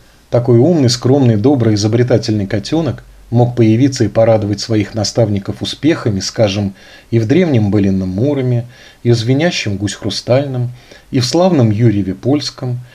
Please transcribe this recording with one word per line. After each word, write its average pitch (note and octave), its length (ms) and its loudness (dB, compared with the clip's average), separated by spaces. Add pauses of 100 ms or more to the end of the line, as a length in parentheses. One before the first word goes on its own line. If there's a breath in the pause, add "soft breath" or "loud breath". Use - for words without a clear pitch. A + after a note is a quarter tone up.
(300 soft breath)
такой B2 280 2
умный, D3 300 4
скромный, B2 480 2
добрый, A2+ 380 2
изобретательный A2 720 0
котенок A#2+ 560 -4 (280 soft breath)
мог B2 260 0
появиться A#2 480 2
и G2+ 40 0
порадовать G#2 520 2
своих G#2+ 340 -4
наставников G#2 640 -2
успехами, G#2+ 600 -2
скажем, G2+ 540 -2 (360 loud breath)
и A#2 80 0
в A2 80 0
древнем C3 460 2
былинном F#2+ 380 0
Муроме, B2 560 -2 (360 loud breath)
и A#2+ 80 0
в A#2 60 4
звенящем B2+ 600 -2
Гусь G2 180 -4
Хрустальном, B2+ 760 -4 (400 loud breath)
и C#3 80 -2
в B2 80 0
славном E3 460 2
Юрьеве G2+ 420 0
Польском, B2+ 640 -4 (160 loud breath)